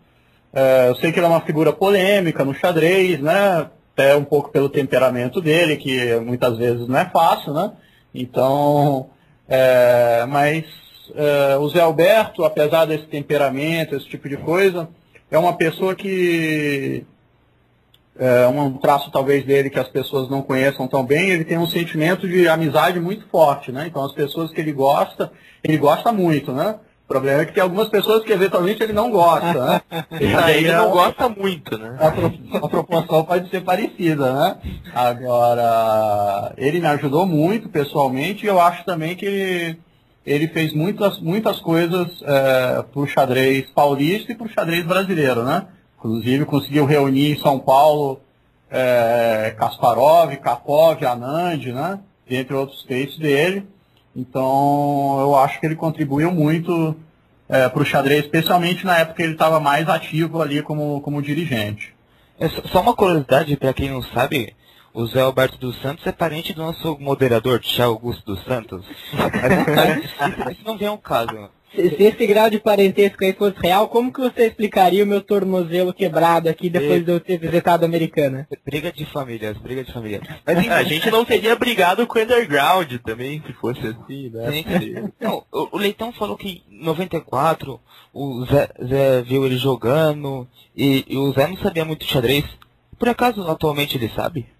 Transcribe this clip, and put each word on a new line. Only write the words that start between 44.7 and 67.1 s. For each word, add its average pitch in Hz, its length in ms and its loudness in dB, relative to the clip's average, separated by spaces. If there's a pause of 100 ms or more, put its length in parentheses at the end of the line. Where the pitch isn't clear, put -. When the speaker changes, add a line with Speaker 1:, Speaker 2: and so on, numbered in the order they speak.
Speaker 1:
brasileiro, 160 600 0
né? 160 220 -2 (320)
Inclusive 120 460 -2
conseguiu 143 400 0
reunir 143 480 2
em 143 80 -4
São 139 180 2
Paulo, 139 640 4 (500)
é, 117 880 2
Kasparov, 139 800 4
Karpov, 143 720 0
Anand, 131 640 -4
né? 170 280 -6 (280)
Dentre 127 260 -6
outros 135 280 -6
feitos 135 340 -6
dele. 160 500 0 (500)
Então, 139 1040 -2
eu 139 160 4
acho 135 240 2
que 165 60 -2
ele 156 100 -2
contribuiu 156 560 -2
muito, 165 640 0 (520)
é, 131 200 2
pro 147 160 0
xadrez, 139 400 2
especialmente 170 600 0
na 180 140 2
época 165 200 0
que 175 40 0
ele 160 140 -2
tava 160 240 2
mais 147 280 0
ativo 160 540 -2
ali 147 180 -2
como, 151 420 -4
como 143 200 -6
dirigente. 131 720 -6 (460)
Speaker 3:
É, 165 80 0
só, - 160 -10
só - 160 0
uma 233 140 2
curiosidade, 151 640 2
pra 131 160 0
quem 139 180 -4
não 127 120 -8
sabe, 127 540 -4 (360)
o 117 140 -6
Zé 123 140 -2
Alberto 131 380 0
dos 123 220 -10
Santos 139 240 -8
é 185 60 -4
parente 160 420 -4
do 160 100 -10
nosso 160 360 -6
moderador, 127 600 0